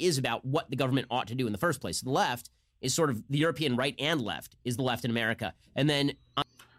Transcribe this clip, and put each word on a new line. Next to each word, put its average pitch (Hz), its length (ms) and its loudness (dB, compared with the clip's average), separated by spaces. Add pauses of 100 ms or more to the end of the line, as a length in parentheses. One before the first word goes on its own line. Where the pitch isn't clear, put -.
is 160 160 2
about 120 260 -2
what 139 240 -2
the 139 60 -6
government 131 340 0
ought 123 180 0
to 113 80 -6
do 127 120 0
in 104 40 0
the 98 60 -2
first 165 240 0
place. - 200 -4
The 127 100 -4
left 147 400 0 (280)
is 127 140 -2
sort 160 160 2
of 110 180 -4
the 143 120 0
European 156 360 2
right 135 220 2
and 147 240 0
left 90 420 -8
is 120 140 -2
the 135 60 0
left 120 200 0
in 127 60 -2
America. 113 460 -2 (200)
And 139 140 4
then 143 240 2 (640)